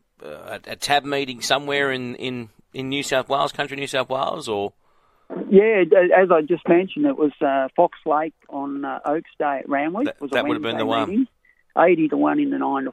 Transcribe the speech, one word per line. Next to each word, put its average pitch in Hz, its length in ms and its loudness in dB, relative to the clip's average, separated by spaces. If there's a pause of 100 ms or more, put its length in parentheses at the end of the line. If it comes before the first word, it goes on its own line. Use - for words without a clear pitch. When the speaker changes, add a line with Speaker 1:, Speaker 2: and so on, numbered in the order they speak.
(220)
Speaker 1:
a, 87 460 -14
a - 80 -10
tab 139 280 2
meeting 139 360 -4
somewhere 143 500 0
in, 123 260 -4
in, 123 340 -8 (240)
in 131 140 -8
New 139 140 -2
South 131 260 0
Wales, 139 240 0
country 139 240 -6
New 139 100 -6
South 127 220 -2
Wales, 131 400 -4
or? 101 240 -2 (760)
Speaker 2:
Yeah, 208 340 6 (100)
a-, 180 280 4
as 185 80 2
I 165 120 4
just 160 260 -4
mentioned, 175 380 2
it 139 100 0
was, 151 240 0
uh, 135 360 0
Fox 170 280 2
Lake 156 300 0 (140)
on, 143 360 -8
uh, 135 200 -8
Oaks 151 340 -4
Day 143 220 -2
at - 80 -12
Randwick. 165 380 -2
Speaker 1:
That, - 100 -6
Speaker 2:
It - 60 -20
was 135 100 -6
a - 20 0
Speaker 1:
that 123 120 0
would - 80 0
have 107 80 -4
been 113 160 -2
the 110 80 0
Speaker 2:
Wednesday 113 260 0
Speaker 1:
one. 220 80 2
Speaker 2:
meeting. 262 80 0 (480)
Eighty 160 320 4
to 147 80 -2
one 147 240 0
in 143 100 0
the 139 80 -4
nine 135 280 -4
to 131 60 -8